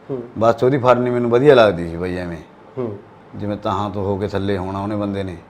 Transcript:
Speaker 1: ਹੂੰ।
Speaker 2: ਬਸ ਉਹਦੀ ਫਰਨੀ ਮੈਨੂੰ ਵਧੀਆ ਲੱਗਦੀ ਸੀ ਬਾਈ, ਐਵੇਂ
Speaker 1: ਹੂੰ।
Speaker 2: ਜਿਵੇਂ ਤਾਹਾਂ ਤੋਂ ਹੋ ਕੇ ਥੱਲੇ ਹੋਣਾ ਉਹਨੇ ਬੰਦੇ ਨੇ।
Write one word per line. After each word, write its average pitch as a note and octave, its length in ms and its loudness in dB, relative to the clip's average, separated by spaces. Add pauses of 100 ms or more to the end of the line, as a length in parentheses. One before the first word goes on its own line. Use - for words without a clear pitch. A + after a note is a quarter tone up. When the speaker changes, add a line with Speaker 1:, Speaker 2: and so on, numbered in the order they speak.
(120)
Speaker 1:
ਹੂੰ। B2 120 -8 (160)
Speaker 2:
ਬਸ A2+ 240 2
ਉਹਦੀ C3 140 4
ਫਰਨੀ B2 320 4
ਮੈਨੂੰ A#2+ 220 -2
ਵਧੀਆ C3 240 6
ਲੱਗਦੀ F2 340 4
ਸੀ E2+ 80 -8
ਬਾਈ, F2+ 200 -6
ਐਵੇਂ F2 200 -8 (400)
Speaker 1:
ਹੂੰ। A2 200 -6 (380)
Speaker 2:
ਜਿਵੇਂ G2+ 220 -6
ਤਾਹਾਂ G2+ 320 -4
ਤੋਂ G2 140 -6
ਹੋ G2 140 -2
ਕੇ G2+ 100 -4
ਥੱਲੇ G2 300 -2
ਹੋਣਾ F#2+ 220 -6
ਉਹਨੇ G#2 160 -4
ਬੰਦੇ G2+ 280 -4
ਨੇ। F#2 140 -10 (120)